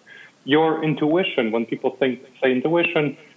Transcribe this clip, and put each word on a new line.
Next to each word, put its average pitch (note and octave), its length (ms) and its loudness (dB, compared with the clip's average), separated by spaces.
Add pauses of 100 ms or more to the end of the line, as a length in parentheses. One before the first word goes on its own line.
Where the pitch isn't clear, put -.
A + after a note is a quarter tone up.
(440)
Your D#3+ 380 2
intuition, D3+ 680 0
when A2+ 160 -2
people C3 240 -4
think, B2+ 340 -2 (180)
say C3 100 4
intuition, D#3 640 0 (200)